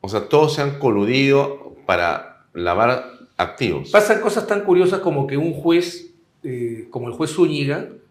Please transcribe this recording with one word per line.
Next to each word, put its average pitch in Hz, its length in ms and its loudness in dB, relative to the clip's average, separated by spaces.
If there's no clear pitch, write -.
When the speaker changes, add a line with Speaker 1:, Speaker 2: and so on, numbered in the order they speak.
Speaker 1:
O 98 80 -10
sea, 104 180 -2
todos 147 280 4
se 151 60 -4
han 143 180 -4
coludido 135 1040 2
para 87 680 -2
lavar 95 560 0
activos. 87 540 -2
Speaker 2:
Pasan 208 280 4
cosas 220 280 -2
tan 202 180 -2
curiosas 180 340 4
como 143 280 -2
que 139 100 -4
un 160 160 -2
juez, 170 600 -2
eh, 117 460 -8
como 120 180 -8
el 117 60 -10
juez 156 180 -4
Zúñiga 151 560 0